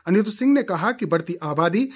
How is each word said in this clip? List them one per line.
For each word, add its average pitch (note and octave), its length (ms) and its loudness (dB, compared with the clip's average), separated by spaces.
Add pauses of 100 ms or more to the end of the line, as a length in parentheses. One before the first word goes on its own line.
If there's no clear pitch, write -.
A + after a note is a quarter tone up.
अनिरुद्ध G#3 240 2
सिंह B3+ 220 0
ने C#4 120 4
कहा F#3+ 280 -2
कि B3 160 -6
बढ़ती E3 360 -2
आबादी, E3 520 0